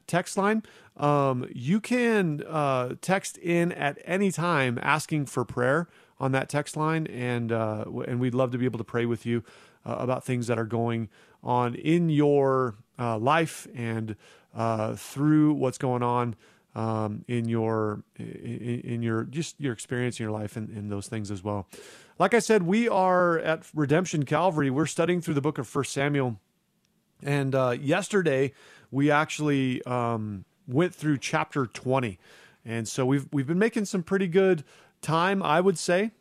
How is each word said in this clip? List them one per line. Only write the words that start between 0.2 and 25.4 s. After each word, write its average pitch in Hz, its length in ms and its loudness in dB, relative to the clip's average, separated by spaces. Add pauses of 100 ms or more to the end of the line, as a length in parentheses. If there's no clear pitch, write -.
line. 208 280 2 (340)
Um, 139 560 2
you 143 260 0
can, 214 720 2
uh, 135 520 0
text - 360 -2
in 170 340 2
at - 320 -2
any 190 280 0
time 147 500 0
asking 147 460 0
for 123 180 -2
prayer 135 420 0 (320)
on 131 120 0
that 131 180 0
text - 260 -4
line, 156 300 0
and, 120 460 -4
uh, 110 320 0
w-, - 240 -8
and 123 120 -2
we'd 123 140 0
love 127 180 0
to 127 60 -2
be 123 80 0
able 120 140 -2
to 117 40 -8
pray 120 220 -2
with 117 220 -2
you, 117 160 0 (420)
uh, 113 140 -4
about 127 240 -2
things 120 240 -4
that 117 100 0
are 113 80 -2
going 117 440 -2 (340)
on 123 320 0
in 165 340 2
your, 135 640 4 (240)
uh, 117 180 -2
life 151 580 0
and, 113 400 -6 (380)
uh, 113 420 -2
through 151 580 4
what's 131 260 -2
going 123 240 0
on, 120 320 0 (400)
um, 110 520 -4
in 117 220 -2
your, 110 540 0 (160)
i-, 113 40 -12
i-, 120 600 -8
in 120 180 -6
your, 113 220 -2
just 143 360 -8
your 139 140 -4
experience 123 460 -4
in 117 40 -6
your 107 80 -4
life 107 240 -6
and, 110 140 -8
and 104 220 -8
those 101 160 -6
things 104 240 -6
as 92 120 -8
well. 104 240 -4 (520)
Like 196 160 4
I 226 40 4
said, 220 220 4
we 208 260 2
are 180 520 4
at 160 340 -2
Redemption 151 500 2
Calvary. 151 460 2
We're 143 160 2
studying 170 360 0
through 165 120 -2
the 143 80 0